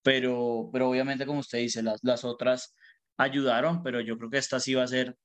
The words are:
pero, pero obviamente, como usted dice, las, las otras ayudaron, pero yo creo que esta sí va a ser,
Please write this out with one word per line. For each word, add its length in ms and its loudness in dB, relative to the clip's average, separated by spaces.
pero, 720 2
pero 160 2
obviamente, 380 0
como 140 -2
usted 180 -6
dice, 240 -2
las, 200 -2
las 220 0
otras 500 -2
ayudaron, 640 2
pero 180 -2
yo 180 -4
creo 120 -10
que 80 0
esta 200 -2
sí 160 0
va 100 4
a 40 0
ser, 360 -2